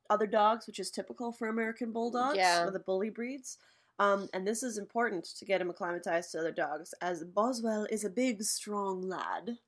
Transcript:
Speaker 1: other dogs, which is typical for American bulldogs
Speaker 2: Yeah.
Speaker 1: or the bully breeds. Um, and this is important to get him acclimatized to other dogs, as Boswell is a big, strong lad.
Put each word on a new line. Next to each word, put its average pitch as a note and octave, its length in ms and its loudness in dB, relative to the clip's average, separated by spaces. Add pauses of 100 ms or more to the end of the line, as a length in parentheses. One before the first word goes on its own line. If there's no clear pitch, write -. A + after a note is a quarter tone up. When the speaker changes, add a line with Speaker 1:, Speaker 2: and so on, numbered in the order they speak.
Speaker 1:
other G#3+ 200 4
dogs, A3 400 4
which G#3 120 -10
is F#3 120 -4
typical A#3 420 -6
for A#3 140 -4
American A3+ 440 -2
bulldogs A#3+ 460 0
Speaker 2:
Yeah. F3 260 6
Speaker 1:
or F3+ 80 0
the F#3+ 80 -4
bully F#3+ 300 0
breeds. B3 480 -8 (400)
Um, G3+ 360 4
and F#3+ 140 -2
this A3+ 140 0
is A#3 160 -4
important G#3 480 -2
to - 200 -14
get F#3+ 160 4
him F3+ 100 -2
acclimatized F3 600 -2
to D#3+ 60 -2
other D#3+ 120 -2
dogs, D#3 500 -4
as F3 240 -2
Boswell A3 640 0
is G#3 160 -2
a G3 40 -2
big, A3 340 0
strong G3 580 -2
lad. E3+ 560 -4 (100)